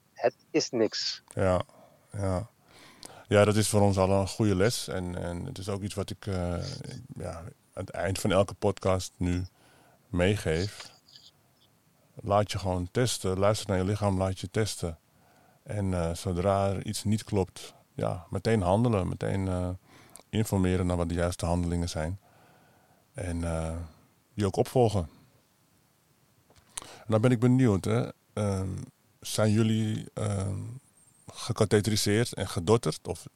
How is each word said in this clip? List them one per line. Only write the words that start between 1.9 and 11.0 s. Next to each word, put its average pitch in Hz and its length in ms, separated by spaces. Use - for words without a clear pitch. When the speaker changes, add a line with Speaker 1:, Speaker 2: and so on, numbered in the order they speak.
Speaker 2:
ja. 98 360
Ja, 104 160
dat 104 120
is 107 120
voor 104 120
ons 98 180
al 95 120
een 98 180
goede 107 260
les. 98 340
En, 90 280
en 87 280
het 90 140
is 95 100
ook 101 140
iets 101 120
wat 95 160
ik, - 160
eh, 90 380
ja, 87 220
aan - 460
het - 60
eind 90 280
van 110 140
elke 95 220
podcast 95 600
nu 90 280
meegeef. 92 840